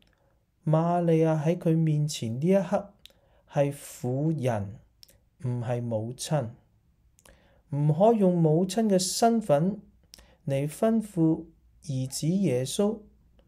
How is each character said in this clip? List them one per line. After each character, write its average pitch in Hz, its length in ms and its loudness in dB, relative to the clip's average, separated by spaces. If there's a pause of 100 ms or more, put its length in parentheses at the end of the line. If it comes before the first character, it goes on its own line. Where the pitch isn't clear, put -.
(640)
瑪 170 400 2
利 160 200 4
亞 156 160 2
喺 165 160 0
佢 165 200 0
面 151 300 2
前 120 340 -6
呢 160 60 0
一 190 80 4
刻 196 380 -2 (560)
係 143 240 0
婦 139 720 -4
人， 107 340 -4 (680)
唔 123 180 -4
係 120 180 -4
母 117 340 -6
親， 135 340 -4 (1200)
唔 147 220 0
可 202 200 6
以 226 60 2
用 180 180 4
母 165 300 4
親 226 200 -2
嘅 190 120 4
身 233 420 2
份 180 400 0 (640)
嚟 143 240 -2
吩 226 320 0
咐 160 440 0 (400)
兒 131 240 -4
子 - 180 -6
耶 156 380 0
穌 208 340 -2 (500)